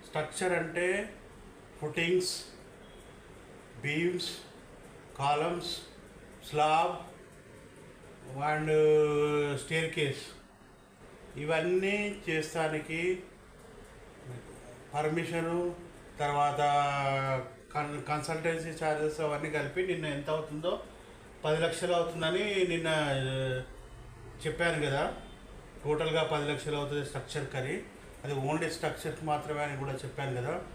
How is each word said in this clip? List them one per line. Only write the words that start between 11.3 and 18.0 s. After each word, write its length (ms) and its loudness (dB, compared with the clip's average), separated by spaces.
ఇవన్నీ 840 2
చేస్తానికి 920 0
పర్మిషను, 800 0
తర్వాత 400 4
కన్-, 280 -2